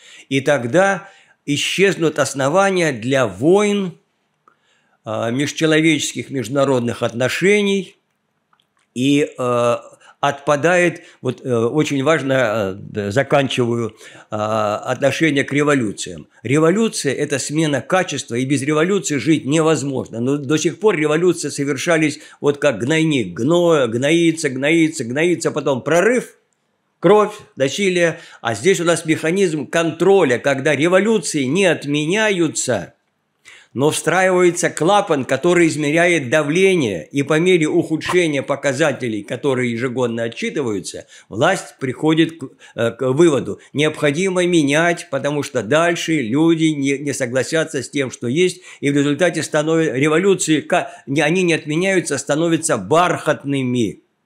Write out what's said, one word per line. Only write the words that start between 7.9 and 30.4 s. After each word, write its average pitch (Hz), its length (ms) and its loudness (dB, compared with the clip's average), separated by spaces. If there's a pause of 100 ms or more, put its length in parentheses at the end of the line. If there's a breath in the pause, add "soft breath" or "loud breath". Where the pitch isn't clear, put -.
и, 143 420 2
а, 120 460 0 (380 soft breath)
отпадает, 160 840 2 (180 loud breath)
вот, 120 240 -6
э, 131 80 -2
очень 135 520 0
важно, 135 280 0
э, 110 460 0
д-, 101 320 -6
заканчиваю, 120 840 0 (340 loud breath)
а, 107 460 -2
отношение 139 680 0
к - 100 -4
революциям. 127 760 -2 (160 soft breath)
Революция — 160 680 2 (120)
это 147 160 -4
смена 147 400 -2
качества, 165 560 -4
и 127 80 -2
без 131 180 -2
революции 156 540 0
жить 147 280 0
невозможно. 139 760 -2
Но 135 160 0
до 147 220 -2
сих 156 200 -4
пор 208 160 2
революции 160 540 0
совершались 143 720 -2 (200 loud breath)
вот 143 180 0
как 139 200 0
гнойник, 135 560 0
гно-, 156 540 2
гноится, 156 600 0
гноится, 151 540 0
гноится, 151 480 -2
потом 139 320 -2
прорыв, 185 540 0 (640)
кровь, 202 340 4 (220)
насилие. 170 640 0 (220 loud breath)
А 120 120 -2
здесь 160 240 2
у 170 60 -4
нас 165 200 2
механизм 156 640 0
контроля, 165 720 2
когда 139 380 0